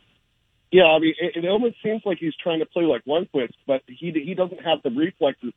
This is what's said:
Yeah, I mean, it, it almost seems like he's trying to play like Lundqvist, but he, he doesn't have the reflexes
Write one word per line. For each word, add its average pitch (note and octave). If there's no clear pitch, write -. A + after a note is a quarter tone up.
Yeah, F3+
I D#3
mean, D#3+
it, E3+
it E3+
almost A3
seems G#3+
like G3
he's D#3+
trying E3
to D#3
play -
like C#3
Lundqvist, C#3+
but C3+
he, D#3+
he D#3
doesn't F3+
have D#3+
the C#3
reflexes C#3